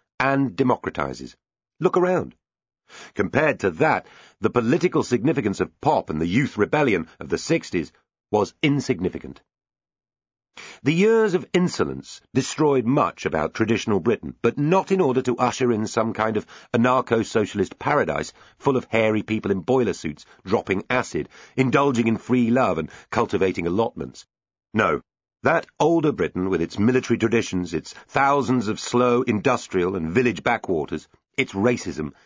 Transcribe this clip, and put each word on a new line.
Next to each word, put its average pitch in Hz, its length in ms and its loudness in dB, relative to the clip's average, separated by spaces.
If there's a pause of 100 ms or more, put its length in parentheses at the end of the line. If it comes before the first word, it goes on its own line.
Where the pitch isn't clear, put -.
(200)
and 135 360 0
democratizes. 71 800 -2 (440)
Look 165 160 0
around. 175 380 0 (800)
Compared 120 460 0
to 98 120 0
that, 107 360 0 (340)
the 107 80 0
political 131 540 0
significance 113 560 -2
of 90 200 -4
pop 135 300 0
and 78 100 -4
the 85 60 0
youth 104 320 -2
rebellion 104 500 0 (120)
of 71 100 -14
the 80 80 -2
sixties 92 540 -4 (400)
was 104 320 0
insignificant. 92 800 -2 (1400)
The 143 120 0
years 214 420 4
of 165 180 -2
insolence 87 640 -2 (140)
destroyed 135 520 2
much 120 420 0
about 78 260 -2
traditional 104 460 2
Britain, 80 420 -2
but 117 160 0
not 175 340 0
in 190 100 2
order 131 200 4
to 123 160 0
usher 123 340 2
in 110 140 0
some 110 280 -2
kind 110 220 0
of 104 120 -4 (260)
anarcho-socialist 113 1040 2
paradise 85 560 -2 (240)
full 139 180 0
of 120 140 -2
hairy 110 320 2
people 104 300 -2
in 98 80 0
boiler 113 340 0
suits - 320 -10 (200)
dropping 95 440 -2
acid, 120 400 -4 (260)
indulging 131 520 2
in 110 100 2
free 120 320 0
love 117 300 2
and 78 100 -6 (220)
cultivating 95 560 0
allotments. 87 580 -4 (480)
No, 87 280 0 (420)
that 147 240 0 (120)
older 156 320 2
Britain 90 380 -2
with 90 120 0
its 85 180 -6
military 123 400 2
traditions, 95 560 -2
its - 180 -8 (140)
thousands 135 600 0
of 104 120 -4
slow 123 420 2
industrial 101 760 -2
and 82 160 -4
village 113 320 0
backwaters, 87 640 -4 (300)
its - 160 -4
racism, 95 600 -2 (120)